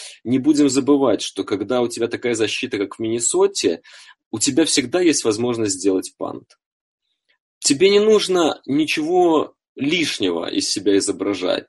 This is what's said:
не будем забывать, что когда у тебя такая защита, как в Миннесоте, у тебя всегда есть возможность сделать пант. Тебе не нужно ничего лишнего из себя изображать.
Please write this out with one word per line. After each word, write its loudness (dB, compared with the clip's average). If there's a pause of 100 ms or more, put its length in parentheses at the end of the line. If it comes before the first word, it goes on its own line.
(240)
не 0
будем 4
забывать, 2
что -8
когда -2
у 0
тебя -4
такая -4
защита, -4
как -4
в -20
Миннесоте, 0 (500)
у -6
тебя 2
всегда -2
есть 2
возможность 0
сделать 0
пант. -12 (1000)
Тебе 2
не 4
нужно 2
ничего 2 (220)
лишнего -2
из -4
себя 0
изображать. -2